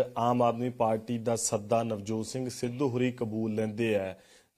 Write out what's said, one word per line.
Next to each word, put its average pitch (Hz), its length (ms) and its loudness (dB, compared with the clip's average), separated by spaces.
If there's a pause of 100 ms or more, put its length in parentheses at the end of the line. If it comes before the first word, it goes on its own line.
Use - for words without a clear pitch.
(180)
ਆਮ 123 240 4
ਆਦਮੀ 120 280 2
ਪਾਰਟੀ 113 480 0
ਦਾ 117 180 0
ਸੱਦਾ 113 480 0
ਨਵਜੋਤ 110 420 -2
ਸਿੰਘ 127 240 -4
ਸਿੱਧੂ 123 400 -2
ਹੋਰੀ 123 220 2
ਕਬੂਲ 110 440 -2
ਲੈਂਦੇ 110 400 0
ਆ, 95 200 -2 (420)